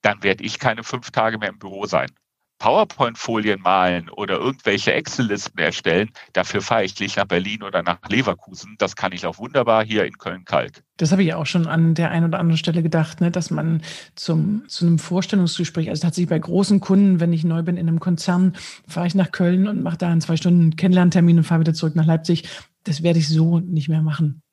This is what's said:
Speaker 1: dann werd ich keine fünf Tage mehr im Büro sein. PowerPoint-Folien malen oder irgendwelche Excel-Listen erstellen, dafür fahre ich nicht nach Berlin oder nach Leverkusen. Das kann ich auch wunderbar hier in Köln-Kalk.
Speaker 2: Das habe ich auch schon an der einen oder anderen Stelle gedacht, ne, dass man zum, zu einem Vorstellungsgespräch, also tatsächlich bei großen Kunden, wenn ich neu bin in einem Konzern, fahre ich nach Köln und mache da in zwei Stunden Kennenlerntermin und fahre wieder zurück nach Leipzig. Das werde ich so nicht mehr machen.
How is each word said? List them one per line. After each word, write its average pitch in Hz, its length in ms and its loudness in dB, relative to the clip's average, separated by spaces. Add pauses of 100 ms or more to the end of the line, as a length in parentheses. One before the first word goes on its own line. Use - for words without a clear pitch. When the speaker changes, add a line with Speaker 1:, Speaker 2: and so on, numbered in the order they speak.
Speaker 1:
dann - 220 -2
werd 95 180 0
ich - 180 -8
keine 117 240 -2
fünf - 280 -10
Tage 110 260 0
mehr 104 120 -4
im - 100 -14
Büro 98 260 -8
sein. 71 240 -2 (500)
PowerPoint-Folien 113 1000 0
malen 90 480 2
oder 98 280 -4
irgendwelche 107 560 -2
Excel-Listen 117 680 -4
erstellen, 87 500 0 (240)
dafür 92 280 -2
fahre 107 240 0
ich 95 140 -10
nicht 101 180 -6
nach 98 80 0
Berlin 98 380 -4
oder 90 200 -4
nach 85 240 -4
Leverkusen. 104 720 -4
Das 98 180 -2
kann 92 160 -4
ich 92 140 -10
auch 90 120 -8
wunderbar 113 480 0
hier 107 200 0
in - 120 -12
Köln-Kalk. 87 640 -6 (160)
Speaker 2:
Das 160 140 0
habe 190 120 4
ich 160 100 0
auch 160 120 -6
schon 165 220 -2
an 165 280 2
der 170 160 0
einen 165 160 0
oder 170 120 -2
anderen 165 180 2
Stelle 165 240 -2
gedacht, 160 380 -2
ne, 170 100 2
dass 170 220 -4
man 160 300 -2 (340)
zum, 175 540 -2
zu - 160 -4
einem 165 140 4
Vorstellungsgespräch, 175 920 -2
also 160 120 -4
tatsächlich 175 280 -2
bei 160 100 0
großen 190 400 2
Kunden, 196 400 4
wenn 170 140 2
ich 160 100 0
neu 165 180 0
bin 175 140 -2
in 165 140 -2
einem 165 100 0
Konzern, 180 560 2 (320)
fahre 175 200 -4
ich 170 80 -2
nach 185 160 2
Köln 185 360 2
und 208 160 -4
mache 170 140 -4
da 175 140 -2
in 165 100 2
zwei 165 160 -2
Stunden 165 400 4
Kennenlerntermin 180 600 6
und 160 60 4
fahre 165 160 2
wieder 160 140 2
zurück 160 220 -2
nach 160 100 4
Leipzig. 165 420 0 (380)
Das 160 180 -4
werde 170 160 4
ich 147 80 0
so 160 320 2
nicht 165 300 -2
mehr 160 120 0
machen. 151 400 -2 (120)